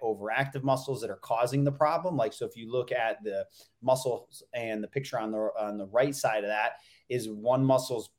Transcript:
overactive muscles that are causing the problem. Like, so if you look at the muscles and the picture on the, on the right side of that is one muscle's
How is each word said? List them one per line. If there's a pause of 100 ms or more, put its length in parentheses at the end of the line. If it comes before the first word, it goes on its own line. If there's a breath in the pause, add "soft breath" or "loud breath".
overactive
muscles
that
are
causing
the
problem.
Like,
so
if
you
look
at
the (380 soft breath)
muscles (100)
and
the
picture
on
the, (100)
on
the
right
side
of
that (320 loud breath)
is
one
muscle's